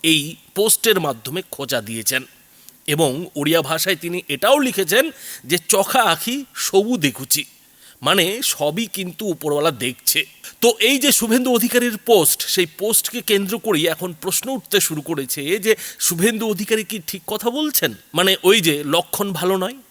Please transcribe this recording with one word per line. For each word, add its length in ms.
এই 180
পোস্টের 460
মাধ্যমে 400
খোঁচা 300
দিয়েছেন। 420
এবং 240
ওড়িয়া 260
ভাষায় 380
তিনি 180
এটাও 300
লিখেছেন 460
যে 120
"চখা 340
আখি 340
সবু 400
দেখুচি", 460
মানে 220
সবই 420
কিন্তু 400
উপরওয়ালা 460
দেখছে। 360
তো 80
এই 180
যে 140
শুভেন্দু 420
অধিকারীর 420
পোস্ট, 400
সেই 220
পোস্টকে 440
কেন্দ্র 360
করেই 280
এখন 240
প্রশ্ন 300
উঠতে 300
শুরু 220
করেছে 400
যে 140
শুভেন্দু 480
অধিকারী 360
কি 220
ঠিক 200
কথা 240
বলছেন? 400
মানে 180
ওই 180
যে 140
লক্ষণ 480
ভালো 240
নয় 200